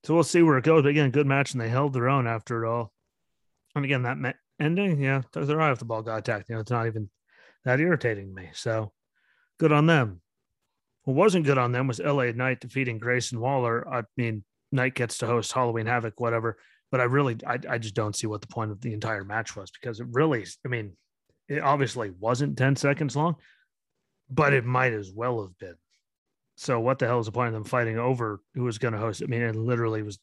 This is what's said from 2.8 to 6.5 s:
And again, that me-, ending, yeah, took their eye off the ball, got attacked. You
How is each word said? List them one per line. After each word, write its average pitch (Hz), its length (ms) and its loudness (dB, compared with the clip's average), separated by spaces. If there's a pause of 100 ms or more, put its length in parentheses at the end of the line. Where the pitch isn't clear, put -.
And 143 100 0
again, 135 180 0
that 127 140 -4
me-, 131 160 -4 (260)
ending, 170 400 0
yeah, 135 220 0 (100)
took - 160 -4
their 151 140 0
eye 156 80 4
off 127 100 0
the 120 60 -8
ball, 113 160 -4
got 110 160 -4
attacked. 107 320 -4
You 117 60 -4